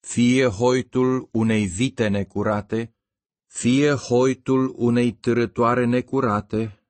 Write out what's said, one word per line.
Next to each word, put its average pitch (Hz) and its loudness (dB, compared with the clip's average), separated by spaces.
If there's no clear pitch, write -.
fie 127 2
hoitul 127 0
unei 110 0
vite 101 -2
necurate, 104 -4
fie 139 0
hoitul 131 0
unei 120 0
târătoare 120 0
necurate 113 -2